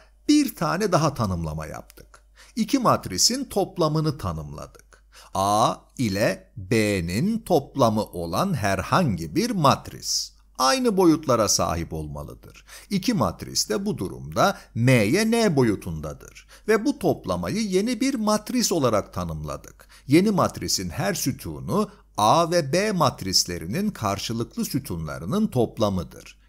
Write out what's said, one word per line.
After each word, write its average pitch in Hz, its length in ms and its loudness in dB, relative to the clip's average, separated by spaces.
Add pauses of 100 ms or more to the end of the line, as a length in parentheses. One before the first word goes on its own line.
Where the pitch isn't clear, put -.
(280)
bir 294 260 4
tane 175 380 0
daha 151 220 4
tanımlama 82 520 -4
yaptık. - 560 -16 (340)
İki 226 220 0
matrisin 185 680 0
toplamını 160 720 0
tanımladık. 76 840 -10 (300)
A 104 400 2 (240)
ile 113 580 0
B'nin 104 840 0
toplamı 135 640 2
olan 92 500 -4
herhangi 95 840 0
bir 226 140 0
matris. - 840 -2 (260)
Aynı 254 380 2
boyutlara 147 520 4
sahip 85 440 -2
olmalıdır. 73 720 -12 (260)
İki 208 240 0
matris - 560 -2
de 208 160 -2
bu 170 120 -2
durumda 85 600 -2 (160)
M'ye 127 560 4
N 220 260 4
boyutundadır. 82 920 -2 (200)
Ve 220 160 2
bu 285 140 0
toplamayı 151 640 -2
yeni 214 380 -2
bir 269 140 0
matris 214 580 0
olarak 120 400 2
tanımladık. 76 760 -8 (180)
Yeni 180 240 4
matrisin 101 600 -2
her 185 240 -4
sütunu 120 760 -4 (260)
A 151 340 4
ve 160 220 0
B 208 200 0
matrislerinin 117 960 -2
karşılıklı 117 760 -4
sütunlarının 87 840 -4
toplamıdır. 104 920 -2 (100)